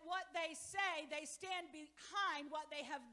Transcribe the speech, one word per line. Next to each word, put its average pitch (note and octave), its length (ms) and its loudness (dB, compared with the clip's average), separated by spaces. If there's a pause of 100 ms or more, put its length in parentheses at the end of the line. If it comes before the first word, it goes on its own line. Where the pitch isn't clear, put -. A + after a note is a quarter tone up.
what F4+ 280 0
they D#4+ 220 2
say, F4+ 560 2
they D4+ 160 0
stand F4+ 460 -2
behind D4+ 800 0
what D4+ 200 0
they D4 120 -2
have C4+ 200 -2 (100)